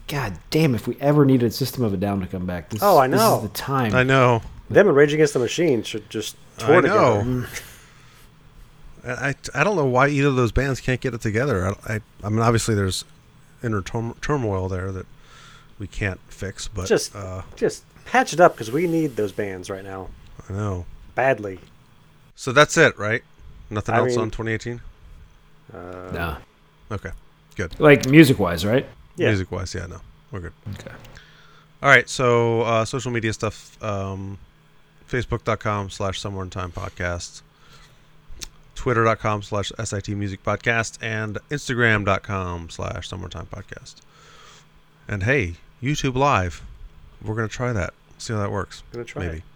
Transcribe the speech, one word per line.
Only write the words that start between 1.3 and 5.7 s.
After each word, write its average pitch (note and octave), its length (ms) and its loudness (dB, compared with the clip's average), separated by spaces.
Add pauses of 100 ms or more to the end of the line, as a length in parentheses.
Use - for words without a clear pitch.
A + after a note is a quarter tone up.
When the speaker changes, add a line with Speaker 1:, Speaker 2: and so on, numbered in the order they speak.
Speaker 1:
System B2+ 300 -4
of G#2 100 0
a G2 40 -2
Down G2+ 240 -2
to F2+ 60 -6
come F2+ 180 -8
back, F2+ 240 -8
this, A2 120 -8
Speaker 2:
Oh, G3 160 6
I C3 120 6
Speaker 1:
this E3+ 120 2
is A3+ 60 6
Speaker 2:
know. C3+ 140 4
Speaker 1:
the G#2+ 80 -6
time. C3 440 -2
Speaker 3:
I B2+ 100 4
know. B2+ 380 4 (280)
Speaker 2:
Them F3 180 8
and D#3 80 4
Rage C#3+ 180 6
Against D3+ 200 4
the C#3 60 0
Machine B2 440 2